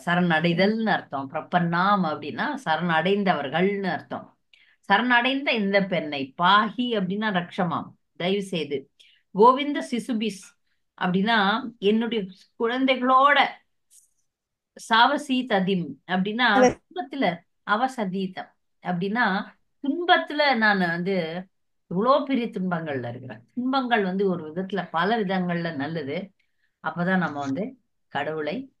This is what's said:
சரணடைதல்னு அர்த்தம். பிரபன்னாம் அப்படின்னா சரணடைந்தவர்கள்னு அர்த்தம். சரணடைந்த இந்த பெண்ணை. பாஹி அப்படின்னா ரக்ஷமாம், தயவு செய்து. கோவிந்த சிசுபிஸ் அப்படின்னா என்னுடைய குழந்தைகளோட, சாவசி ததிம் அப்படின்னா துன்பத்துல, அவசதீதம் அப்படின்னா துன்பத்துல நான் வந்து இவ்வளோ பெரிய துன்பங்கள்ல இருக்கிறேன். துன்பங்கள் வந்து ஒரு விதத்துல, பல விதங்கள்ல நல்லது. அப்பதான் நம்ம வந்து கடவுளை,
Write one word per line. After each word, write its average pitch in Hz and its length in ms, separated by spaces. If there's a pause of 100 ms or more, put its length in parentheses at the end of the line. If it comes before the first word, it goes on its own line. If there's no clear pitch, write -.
சரணடைதல்னு 175 840
அர்த்தம். 139 440
பிரபன்னாம் 175 720
அப்படின்னா 151 600
சரணடைந்தவர்கள்னு 175 1300
அர்த்தம். - 480 (540)
சரணடைந்த 247 560
இந்த 202 360
பெண்ணை. 151 580
பாஹி 214 540
அப்படின்னா 202 340
ரக்ஷமாம், 175 580 (280)
தயவு 190 260
செய்து. 147 480 (420)
கோவிந்த 269 580
சிசுபிஸ் 220 520 (580)
அப்படின்னா 202 760
என்னுடைய 220 460 (340)
குழந்தைகளோட, 262 880 (1500)
சாவசி 254 520
ததிம் 190 400 (200)
அப்படின்னா 214 760
துன்பத்துல, 269 580 (240)
அவசதீதம் 196 840 (340)
அப்படின்னா 190 640 (360)
துன்பத்துல 320 720
நான் 214 220
வந்து 175 680 (480)
இவ்வளோ 254 300
பெரிய 262 220
துன்பங்கள்ல 160 600
இருக்கிறேன். 120 340 (120)
துன்பங்கள் 247 500
வந்து 190 240
ஒரு 160 240
விதத்துல, 185 380
பல 190 280
விதங்கள்ல 180 560
நல்லது. 151 560 (580)
அப்பதான் 175 300
நம்ம 147 220
வந்து 139 360 (320)
கடவுளை, 156 720